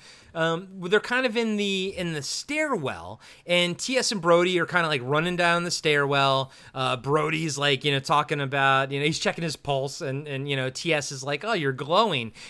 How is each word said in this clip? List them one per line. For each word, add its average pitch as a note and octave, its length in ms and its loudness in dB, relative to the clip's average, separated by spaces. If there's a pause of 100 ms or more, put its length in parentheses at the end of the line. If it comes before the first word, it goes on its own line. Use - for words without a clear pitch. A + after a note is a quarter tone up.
(340)
Um, E3 340 -2 (120)
they're F3+ 180 2
kind B3+ 280 0
of A3 100 -2
in A3+ 220 0
the, G3 360 -2
in E3+ 200 -4
the C#3+ 80 -6
stairwell, C#3 1000 -4 (260)
and F3 320 2
T B3+ 200 -2
S - 140 0
and G3 100 -4
Brody F3 360 6
are E3+ 60 0
kinda, E3 240 0
like, D3 160 0
running D#3 320 0
down F3 280 2
the F3 60 -4
stairwell. C#3 800 2 (240)
Uh, C3 220 -2
Brody's, D3+ 600 0
like, C#3 260 2
you D3 80 2
know, C#3 60 2
talking D3 420 0
about, C3+ 520 2
you C#3 60 -2
know, C#3+ 60 0
he's D#3 140 0
checking F3 260 -2
his D#3 120 -4
pulse, C#3 440 -4
and, C#3+ 260 -4
and, C#3 220 -6
you C#3+ 80 -2
know, C3 140 -2
T D#3+ 240 -2
S C#3+ 180 -2
is C3 100 -10
like, C#3+ 220 -4
"Oh, A3 80 -2
you're D3 200 0
glowing." C#3+ 600 0 (180)